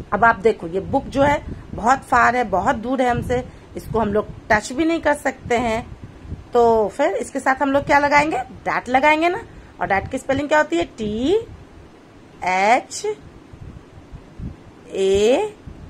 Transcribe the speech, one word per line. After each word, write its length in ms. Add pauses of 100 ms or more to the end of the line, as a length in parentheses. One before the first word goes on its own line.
(140)
अब 120
आप 140
देखो 280
ये 140
बुक 240
जो 180
है 180 (320)
बहुत 300
फार 320
है, 140
बहुत 260
दूर 260
है 80
हमसे, 340 (340)
इसको 220
हम 140
लोग 140 (220)
टच 240
भी 120
नहीं 160
कर 120
सकते 440
हैं, 280 (680)
तो 340
फिर 280
इसके 240
साथ 220
हम 100
लोग 140
क्या 140
लगाएंगे? 420 (220)
That 260
लगाएंगे 400
ना। 120 (400)
और 60
that 240
की 60
स्पेलिंग 300
क्या 100
होती 200
है? 80
टी 500 (1080)
एच 640 (1800)
ए 640 (360)